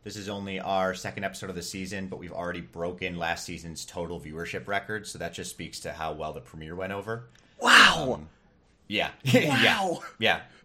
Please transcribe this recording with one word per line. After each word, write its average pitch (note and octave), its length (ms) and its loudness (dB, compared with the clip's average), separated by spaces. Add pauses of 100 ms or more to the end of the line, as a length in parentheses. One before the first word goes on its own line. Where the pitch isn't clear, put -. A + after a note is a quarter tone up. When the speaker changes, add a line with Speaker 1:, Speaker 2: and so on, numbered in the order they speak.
Speaker 1:
This G#2 120 -10
is G2+ 140 -8
only G2 300 -4
our F#2 360 2
second G2 300 -6
episode F#2+ 260 -6
of F#2 40 -6
the A2 60 -6
season, F#2+ 460 -6
but F#2 100 -8
we've E2+ 160 -12
already F2 280 -4
broken F2 580 -4
last E2+ 260 -2
season's E2 400 -10
total E2+ 340 -6
viewership D#2 480 -8
record, G2+ 380 -4
so - 140 -12
that E2+ 140 -6
just - 180 -8
speaks - 300 -10
to E2 100 -6
how D#2 220 -4
well D2+ 200 -6
the - 80 -10
premiere D#2+ 340 -12
went F#2 180 -4
over. A2+ 320 -6 (340)
Speaker 2:
Wow. A#3 560 8
Speaker 1:
Um, D#2 140 -12 (580)
yeah. F#2 300 0
<laughs> - 60 -20
Yeah. D3 260 6
Speaker 2:
Wow. A2 520 4 (160)
Speaker 1:
Yeah. G2 220 4 (260)